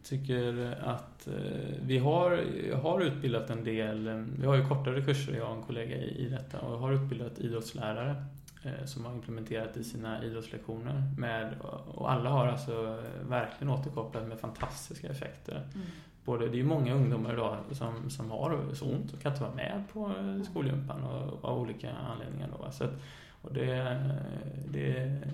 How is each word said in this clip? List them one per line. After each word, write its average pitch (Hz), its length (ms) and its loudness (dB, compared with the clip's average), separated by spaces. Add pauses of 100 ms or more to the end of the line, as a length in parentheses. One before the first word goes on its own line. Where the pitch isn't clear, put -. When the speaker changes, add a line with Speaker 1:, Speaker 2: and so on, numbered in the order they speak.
Speaker 1:
tycker 123 800 0
att, - 440 -4
eh, - 60 -4 (480)
vi 131 160 4
har, 170 460 6 (320)
har 165 260 4
utbildat 131 480 2
en 113 140 -2
del, 110 440 0
eh, 110 80 0
vi 131 320 -2
har 135 80 10
ju 135 120 8
kortare 135 340 4
kurser, 139 340 2
jag 113 160 0
och 113 60 -2
en 110 60 -6
kollega 120 340 -4
i, - 280 -2
i 120 40 -2
detta, 135 300 -4
och 120 200 -2
har 131 120 2
utbildat 131 480 2
idrottslärare, 117 840 -2 (380)
eh, 135 220 -4
som 123 200 -6
har 120 80 -6
implementerat 113 640 -4
i 113 60 -4
sina 113 400 -4
idrottslektioner 117 800 -2 (140)
med, 113 360 0 (340)
och - 240 0
alla 120 180 4
har 131 180 6
alltså, 113 400 0
eh, 113 420 -6
verkligen 123 440 2
återkopplat 113 540 -2
med 113 120 -6
fantastiska - 680 -6
effekter. - 680 -6
Speaker 2:
Mm. 185 120 -6 (380)
Speaker 1:
Både, 117 220 2
det 120 80 0
är 123 40 4
ju 127 60 4
många 143 280 4
ungdomar 120 400 4
idag 110 240 0 (140)
som, 120 380 -2
som 110 220 -4
har 139 420 0
så 135 120 -6
ont - 280 0
och - 80 -10
kan 143 100 0
inte 135 120 0
vara - 120 -4
med 202 280 -2 (100)
på, 214 120 -2
eh, 196 140 -2
Speaker 2:
Mm. 196 260 -2
Speaker 1:
skolgympan 135 580 0
och, 131 420 -4
av 123 140 2
olika 120 320 -4
anledningar 123 680 -6
då, - 60 -8
va? - 80 -6
Så - 120 -2
att, 135 100 0 (480)
och - 120 -8
det, 127 120 2 (1040)
det 139 280 2
är 139 240 0 (120)